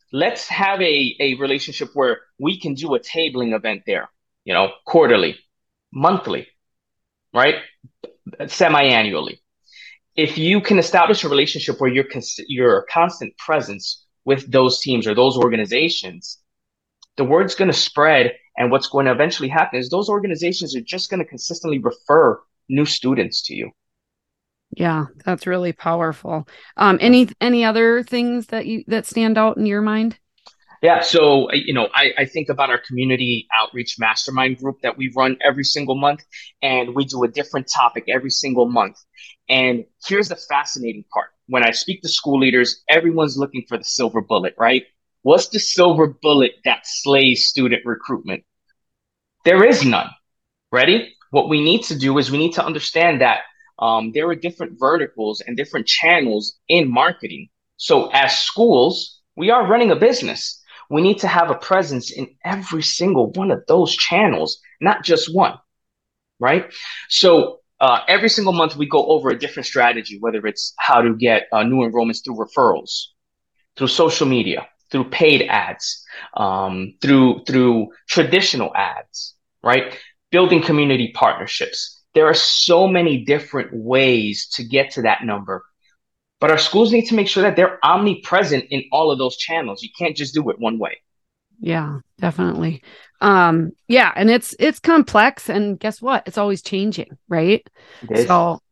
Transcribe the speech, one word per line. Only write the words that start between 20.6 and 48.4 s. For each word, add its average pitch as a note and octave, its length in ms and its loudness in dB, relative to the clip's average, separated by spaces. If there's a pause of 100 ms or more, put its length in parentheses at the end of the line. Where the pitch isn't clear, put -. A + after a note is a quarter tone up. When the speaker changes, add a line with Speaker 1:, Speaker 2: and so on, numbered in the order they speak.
Speaker 1:
are A#2+ 40 -6
just F3+ 300 -10
gonna F3+ 140 -4
consistently D3 560 -8
refer - 580 2 (300)
new C#3+ 180 0
students B2+ 600 -2
to - 100 -12
you. G#1+ 160 -10 (1040)
Speaker 2:
Yeah, D#3+ 300 -2 (180)
that's F3+ 220 -6
really F3+ 260 -4
powerful. E3 760 -6 (300)
Um, G3 240 4
any, B3 280 6 (120)
any A#3+ 240 2
other A3+ 400 2
things A#3+ 440 -4
that A3+ 180 -8
you, A3 200 -8
that A3 200 -4
stand A3 320 0
out A3 180 2
in G#3+ 100 -2
your G#3 160 -2
mind? A3 380 -2 (600)
Speaker 1:
Yeah. D#3+ 180 6
So, D3 500 4
uh, - 40 -4
you C#3+ 180 -2
know, A#2 220 0
I, C#3 240 2
I C#3 80 0
think D3+ 240 -8
about C3+ 180 0
our B2 180 -2
community B2+ 600 -2 (120)
outreach A2+ 400 -6
mastermind C3 600 -2
group C3 240 -8
that B2+ 160 -4
we C3 180 -6
run C3 260 0
every C#3 220 0
single C#3 300 -4
month, C#3+ 300 -2 (360)
and B2+ 340 -2
we C3+ 120 -2
do B2+ 180 -4
a A#2 40 2
different C3+ 400 -8
topic A#2+ 400 -2
every B2+ 220 -4
single B2 380 -2
month. G#2+ 300 -4 (500)
And B2+ 360 0 (220)
here's G3 220 -2
the F3 80 -10
fascinating B2+ 760 -6
part. - 160 -6 (180)
When B2 180 0
I A#2 60 4
speak - 320 -6
to E3 60 -8
school C#3 300 -2
leaders, B2+ 520 2
everyone's D#3+ 480 0
looking C#3 280 -6
for A#2 120 -6
the - 60 -12
silver A2+ 360 -4
bullet, G2 380 -2
right? B2 240 2 (400)
What's D3+ 260 4
the G#3+ 100 -6
silver D#3+ 500 2
bullet C#3 440 2 (140)
that A#2+ 180 -2
slays C3+ 640 2
student A#2+ 400 0
recruitment? A2+ 580 -8 (1000)